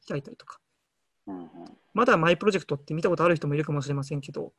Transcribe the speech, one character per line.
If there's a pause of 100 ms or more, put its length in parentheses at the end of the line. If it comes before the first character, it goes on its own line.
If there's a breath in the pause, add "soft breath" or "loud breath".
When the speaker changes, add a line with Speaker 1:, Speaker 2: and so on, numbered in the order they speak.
Speaker 1:
開
い
た
り
と
か。 (680)
Speaker 2:
う
ん
う
ん。 (460)
Speaker 1:
ま
だ
マ
イ
プ
ロ
ジ
ェ
ク
ト
っ
て
見
た
こ
と
あ
る
人
も
い
る
か
も
し
れ
ま
せ
ん
け
ど、